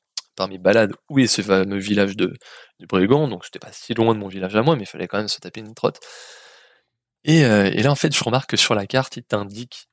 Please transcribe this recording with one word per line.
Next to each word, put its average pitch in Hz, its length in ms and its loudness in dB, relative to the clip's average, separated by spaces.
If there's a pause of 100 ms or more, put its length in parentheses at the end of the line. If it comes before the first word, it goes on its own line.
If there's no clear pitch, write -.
(340)
par 95 140 -4
mes 95 100 -14
balades 98 340 4 (180)
où 139 80 0
est 127 80 6
ce 104 160 0
fameux 98 360 2
village 101 380 0
de, 90 160 -2 (480)
de - 60 -20
brigands. 117 420 2
Donc, 90 160 -10
c'était - 140 -16
pas - 140 -20
si - 220 -10
loin 113 200 2
de 107 60 -4
mon 98 80 -8
village 95 280 -6
à 107 60 4
moi, 151 140 2
mais 113 80 -4
il - 40 -12
fallait - 200 -10
quand 101 100 -6
même 104 100 -4
se - 120 -6
taper 104 200 -16
une 110 140 -16
trotte. - 260 -4 (1300)
Et, 156 180 6
euh, 104 280 4
et 107 100 0
là, 135 80 2
en 143 40 2
fait, 147 200 -2
je - 80 0
remarque 120 280 -4
que 113 60 -2
sur - 180 2
la 101 120 -2
carte, 131 300 -2
il 120 60 -12
t'indique, 104 720 -8